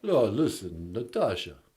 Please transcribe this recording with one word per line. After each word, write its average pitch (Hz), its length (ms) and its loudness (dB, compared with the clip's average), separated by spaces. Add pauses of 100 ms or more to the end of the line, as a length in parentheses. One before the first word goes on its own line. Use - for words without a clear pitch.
No, 175 220 4
listen, 95 680 -2
Natasha. 104 640 -2 (200)